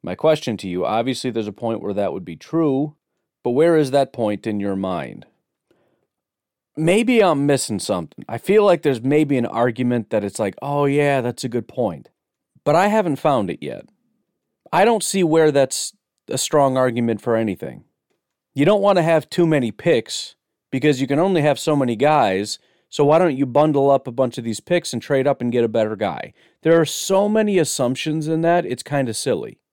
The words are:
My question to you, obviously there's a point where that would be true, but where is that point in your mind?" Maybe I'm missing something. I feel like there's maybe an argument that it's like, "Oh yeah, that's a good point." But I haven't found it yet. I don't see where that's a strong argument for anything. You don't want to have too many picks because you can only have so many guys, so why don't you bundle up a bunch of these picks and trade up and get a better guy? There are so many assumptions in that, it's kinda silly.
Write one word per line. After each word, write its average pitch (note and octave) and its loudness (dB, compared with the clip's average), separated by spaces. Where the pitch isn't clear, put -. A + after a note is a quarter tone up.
My F2+ -8
question D3+ -2
to G2 -10
you, F2+ -4
obviously A#2+ -4
there's A2 -4
a G#2 -8
point A2+ -6
where G2+ -6
that F#2+ -4
would F#2 -10
be E2 -14
true, D3 -2
but B2 -2
where D#3+ 4
is D3 2
that C#3 0
point G#2 -4
in G#2 -4
your G2 -4
mind?" E2+ -6
Maybe G#3 2
I'm D3+ 2
missing B2+ 0
something. - -6
I A2+ -8
feel G3+ 4
like F3 4
there's B2+ 0
maybe C#3+ 2
an A#2+ 0
argument A#2+ -2
that G#2 -2
it's G2 -8
like, G#2 -2
"Oh C#3+ -2
yeah, C#3+ 2
that's A#2+ -6
a B2 -4
good A#2 -6
point." F#2 -6
But D3 2
I F#3+ 4
haven't G3 0
found B2 0
it - -8
yet. B1+ -12
I F3 4
don't A3 2
see G3 0
where D#3 4
that's C3+ 0
a - -4
strong C3+ 2
argument A#2+ 0
for A#2+ 0
anything. G2 -4
You C#3+ 2
don't G3+ 4
want G3+ 4
to E3 2
have D#3+ 0
too F3 2
many C#3 0
picks - -2
because C3+ 0
you C3+ 0
can C#3 0
only F3+ 2
have C#3+ 2
so D#3 -2
many B2 0
guys, A2 2
so D3 0
why D#3 6
don't D#3 0
you C#3 0
bundle C#3 2
up C#3 2
a B2 -10
bunch B2 -2
of A#2 -8
these A2+ -6
picks - -2
and A#2+ -4
trade C3+ 0
up C#3 0
and A#2+ -2
get A#2+ 2
a A#2 0
better A2 -2
guy? F#2+ -6
There E3 4
are D#3+ 4
so F#3+ 0
many G#3 0
assumptions D3+ -2
in D#3+ -2
that, E3+ 2
it's - -8
kinda C3 -4
silly. C#2 -4